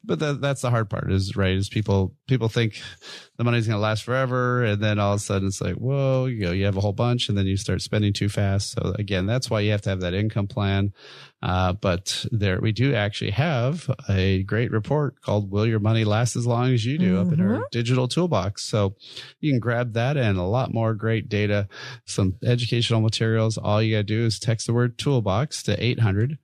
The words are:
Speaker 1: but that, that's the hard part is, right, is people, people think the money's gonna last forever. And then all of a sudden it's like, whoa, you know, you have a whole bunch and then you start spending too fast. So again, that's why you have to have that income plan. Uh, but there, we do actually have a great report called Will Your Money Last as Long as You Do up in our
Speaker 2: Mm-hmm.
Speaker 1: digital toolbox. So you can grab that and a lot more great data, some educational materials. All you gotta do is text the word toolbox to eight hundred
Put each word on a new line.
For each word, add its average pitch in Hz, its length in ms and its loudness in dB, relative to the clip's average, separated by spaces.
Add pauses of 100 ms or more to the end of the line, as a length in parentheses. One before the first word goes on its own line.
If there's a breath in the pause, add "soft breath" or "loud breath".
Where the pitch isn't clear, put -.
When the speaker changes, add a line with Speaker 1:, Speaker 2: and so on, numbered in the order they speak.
Speaker 1:
but 180 160 -4
that, 147 200 -2
that's 139 220 -2
the 123 80 -2
hard 113 200 0
part - 220 -2
is, 95 240 0
right, 95 200 2
is 101 120 0
people, 98 480 0 (120)
people 117 200 2
think 110 340 -2 (560 loud breath)
the 120 60 -2
money's 120 240 2
gonna 110 120 0
last 107 240 0
forever. 123 600 0
And 104 180 2
then 104 180 2
all 101 140 2
of 101 40 0
a - 20 0
sudden 98 300 0
it's 95 100 -6
like, 92 160 -2
whoa, 131 500 0
you 117 200 -2
know, 87 80 0
you 98 120 0
have 98 120 0
a 98 40 0
whole 101 120 0
bunch 120 340 0
and 104 100 0
then 98 80 2
you 95 120 0
start 92 240 -2
spending 104 320 0
too 101 160 0
fast. 98 420 0
So 92 260 -2
again, 98 280 -2
that's 120 240 -2
why 110 120 0
you 104 100 2
have 104 100 0
to - 80 -4
have 95 120 -2
that 87 120 -2
income 104 340 0
plan. 98 460 0 (500 loud breath)
Uh, 90 300 2
but 95 580 -2
there, 98 300 0
we 110 100 0
do 123 240 0
actually 107 360 -2
have 135 600 0 (180)
a 95 340 2
great 107 280 -2
report 139 500 -2
called 101 300 -2
Will 104 140 2
Your 113 140 2
Money 113 260 2
Last 110 300 2
as 120 120 -2
Long 123 260 2
as 113 120 2
You 135 120 -2
Do 185 220 4
up 180 120 2
in 156 100 2
our 185 60 4
Speaker 2:
Mm-hmm. 233 140 0 (100)
Speaker 1:
digital 123 360 0
toolbox. 120 560 0
So 101 320 0 (440 loud breath)
you 151 120 0
can 127 80 2
grab 120 340 -2
that 120 220 0
and 110 220 2
a 90 60 0
lot 107 300 0
more 113 200 2
great 113 340 -2
data, 104 400 0 (380 loud breath)
some 92 380 0
educational 120 580 2
materials. 110 560 0
All 104 240 0
you 110 140 2
gotta 107 80 0
do 107 220 0
is 113 140 -2
text - 280 -2
the 117 60 0
word 120 240 2
toolbox 120 680 0
to 104 200 0
eight 120 160 0
hundred 113 440 2